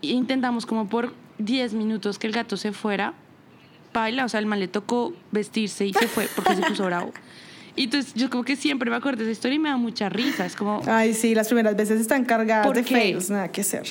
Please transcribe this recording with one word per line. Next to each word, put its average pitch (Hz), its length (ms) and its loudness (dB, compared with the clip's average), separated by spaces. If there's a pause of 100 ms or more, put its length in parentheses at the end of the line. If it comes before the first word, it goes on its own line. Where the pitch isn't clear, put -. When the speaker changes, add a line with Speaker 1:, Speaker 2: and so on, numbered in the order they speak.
Speaker 1:
intentamos 240 640 0
como 220 220 -2
por 233 240 -2 (260)
diez 233 360 -2
minutos 214 440 -2
que - 80 -4
el 220 60 -2
gato 226 240 -2
se 208 160 -4
fuera. 208 420 -2 (760)
Paila, 233 320 0
o 240 40 -2
sea, 214 120 0
el 214 60 -2
man 208 140 0
le 185 80 -2
tocó 240 460 -2 (160)
vestirse 208 560 -2
y 196 60 -2
se 392 140 4
fue - 280 -2
porque 359 200 4
se 381 80 0
puso 220 220 0
bravo. 180 280 -2 (640)
Y 262 80 0
entonces 254 300 -2
yo 254 160 0
como 247 140 -2
que 269 120 -2
siempre 269 340 -2
me 233 60 -2
acuerdo 247 220 -2
de 220 60 -2
esa 226 80 -2
historia 247 240 0
y - 20 2
me 311 100 2
da 277 80 0
mucha 226 320 0
risa. 196 380 -2
Es 180 100 -8
como 208 300 -2
Speaker 2:
Ay, 226 280 4
sí, 226 200 2
las 220 140 2
primeras 220 280 4
veces 214 240 2
están 254 240 2
cargadas 220 420 2
Speaker 1:
¿Por - 100 2
Speaker 2:
de 247 80 2
Speaker 1:
qué? 254 100 0
Speaker 2:
fails, 190 360 2
nada 196 180 -2
que - 140 -6
hacer. - 280 -4